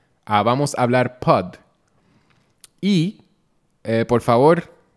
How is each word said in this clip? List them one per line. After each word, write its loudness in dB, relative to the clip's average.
a 0
Vamos 0
a -2
Hablar -2
Pod. 0
Y, -2
eh, -2
por 0
favor, 2